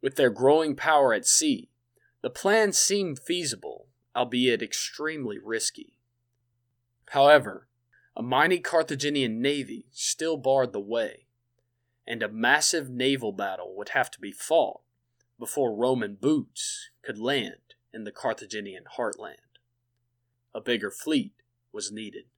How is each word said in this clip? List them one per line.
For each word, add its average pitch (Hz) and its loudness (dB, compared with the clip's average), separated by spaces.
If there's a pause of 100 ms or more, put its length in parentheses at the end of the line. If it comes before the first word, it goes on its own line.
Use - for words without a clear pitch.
With 131 -4
their 131 6
growing 139 4
power 143 4
at 104 0
sea, 147 2 (540)
the - -4
plan 208 2
seemed 190 0
feasible, 131 -6 (280)
albeit 123 2
extremely 139 -6
risky. - -6 (1120)
However, 139 6 (480)
a 110 -6
mighty 143 2
Carthaginian 143 0
navy 127 -4
still - -4
barred 131 0
the 104 -4
way, 107 -6 (800)
and 113 -6
a 107 -4
massive 135 2
naval 123 0
battle 95 -6
would 104 -10
have 135 0
to - -20
be 101 -10
fought - 0 (580)
before 117 -2
Roman 113 0
boots - -4 (120)
could 110 -10
land 123 -6 (180)
in 110 -14
the 104 -12
Carthaginian 101 -8 (120)
heartland. 107 -6 (1160)
A 113 -8
bigger 104 -2
fleet 151 -2 (400)
was 104 -10
needed. 107 -14 (140)